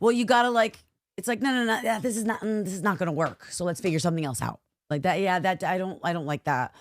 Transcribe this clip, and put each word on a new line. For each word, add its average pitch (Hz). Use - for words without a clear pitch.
well, 226
you 240
gotta, 240
like, 226
it's 190
like, 233
No, 262
no, 247
no, 226
yeah, 220
this 226
is 226
not, 220
mm, 214
this 185
is 185
not 190
gonna 170
work. 147
So -
let's 175
figure 165
something 165
else 131
out. -
Like 147
that. 175
Yeah, 185
that, 185
I 180
don't, 190
I 170
don't 165
like 147
that. 127